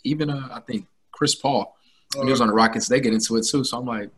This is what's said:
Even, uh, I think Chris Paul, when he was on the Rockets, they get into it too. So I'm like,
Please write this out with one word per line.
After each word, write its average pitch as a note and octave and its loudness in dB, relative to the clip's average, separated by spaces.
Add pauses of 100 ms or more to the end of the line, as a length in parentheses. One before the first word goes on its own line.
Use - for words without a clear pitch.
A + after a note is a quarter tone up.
Even, D3+ -2
uh, C3+ -8
I A#2 -14
think G#2+ -8 (240)
Chris - 0
Paul, B2+ -2 (380)
when C3+ -4
he C3 4
was A#2+ 2
on A2+ 4
the G#2 2
Rockets, A2+ 2
they B2+ 4
get A#2 2
into A2+ 0
it A2 0
too. C3+ 0
So A#2+ -4
I'm B2+ -8
like, G#2+ -6